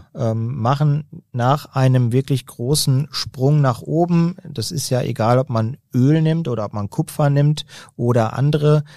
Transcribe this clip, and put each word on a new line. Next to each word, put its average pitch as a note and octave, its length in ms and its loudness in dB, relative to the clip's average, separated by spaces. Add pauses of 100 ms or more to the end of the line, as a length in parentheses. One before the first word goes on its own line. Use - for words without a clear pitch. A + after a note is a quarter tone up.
(140)
ähm, A2+ 440 -4
machen C#3+ 480 0 (260)
nach B2+ 440 -2
einem B2+ 360 2
wirklich C3 340 -2
großen C#3 640 -2
Sprung C#3+ 500 0
nach B2+ 180 2
oben, E3+ 640 0
das C#3 280 -8
ist - 180 -6
ja B2+ 120 0
egal, A#2+ 380 0
ob C3 100 -4
man A2+ 280 -2 (160)
Öl C#3+ 280 4
nimmt D#3+ 280 0
oder A2 160 -6
ob - 80 -12
man G#2 160 -6
Kupfer D3+ 400 -2
nimmt C#3+ 360 2 (300)
oder A#2+ 380 0
andere, D3+ 500 2 (140)